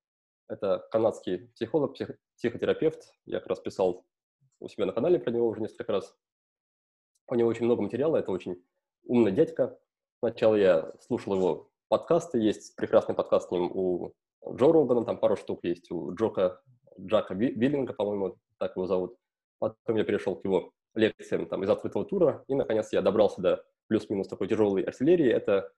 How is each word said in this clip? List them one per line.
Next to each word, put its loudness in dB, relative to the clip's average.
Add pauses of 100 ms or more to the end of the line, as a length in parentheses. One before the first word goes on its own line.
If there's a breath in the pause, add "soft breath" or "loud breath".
(480)
Это -4
канадский -2
психолог, -2
псих-, -8 (200)
психотерапевт. -2 (140)
Я -6
как -12
раз -4
писал -2 (540)
у -14
себя -4
на -4
канале 2
про -4
него 0
уже -6
несколько -8
раз. -4 (1120)
У -4
него 4
очень -2
много 2
материала, 0
это -2
очень -6 (420)
умный 4
дядька. 0 (420)
Сначала 2
я 4
слушал -4
его 0 (180)
подкасты, 0
есть -2
прекрасный 2
подкаст 0
с -20
ним -2
у -4 (400)
Джо 4
Рогана, 2
там -4
пару 2
штук -10
есть -4
у -6
Джока, -2 (400)
Джака -2
Ви-, -2
Виллинга, -2
по-моему, -4 (220)
так -6
его -4
зовут. -2 (420)
Потом -4
я 2
перешел -2
к -14
его 0 (220)
лекциям 0
там, -6
из 0
открытого -2
тура, 0
и, -2
наконец, -2
я 0
добрался 2
до 0 (240)
плюс-минус -2
такой -6
тяжелой 2
артиллерии. 2
Это 0